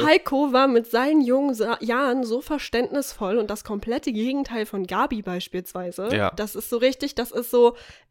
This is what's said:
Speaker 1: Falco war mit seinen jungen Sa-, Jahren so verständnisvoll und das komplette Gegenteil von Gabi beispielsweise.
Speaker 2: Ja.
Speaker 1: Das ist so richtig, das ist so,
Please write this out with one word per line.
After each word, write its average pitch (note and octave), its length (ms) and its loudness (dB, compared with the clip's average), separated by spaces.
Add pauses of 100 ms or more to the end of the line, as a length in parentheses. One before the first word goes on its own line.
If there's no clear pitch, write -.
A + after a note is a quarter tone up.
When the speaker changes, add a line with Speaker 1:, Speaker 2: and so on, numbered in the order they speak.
Speaker 1:
Falco D4 480 4
war C4 140 6
mit A#3 240 4
seinen C#4+ 300 4
jungen C4 340 2
Sa-, A3+ 260 -2
Jahren B3 420 0
so A#3 180 -2
verständnisvoll B3 1000 -2
und G#3 100 -2
das G#3+ 140 -8
komplette A3+ 500 -4
Gegenteil A#3 540 -2
von G3 180 -6
Gabi G#3+ 380 -2
beispielsweise. F3+ 920 -8
Speaker 2:
Ja. G3+ 200 0
Speaker 1:
Das G#3 200 -6
ist - 140 -10
so A#3+ 80 -2
richtig, C4 380 0
das B3 160 -4
ist A#3+ 180 -4
so, A#3+ 260 6 (360)